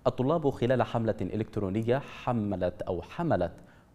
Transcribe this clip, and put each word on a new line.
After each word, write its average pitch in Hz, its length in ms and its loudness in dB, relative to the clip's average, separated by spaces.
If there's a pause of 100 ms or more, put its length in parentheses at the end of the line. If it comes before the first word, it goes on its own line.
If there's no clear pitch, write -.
الطلاب 139 420 2
خلال 123 340 4
حملة 113 380 0
إلكترونية 107 760 0
حملت 107 840 -2
أو 87 200 -2
حملت 98 520 0 (420)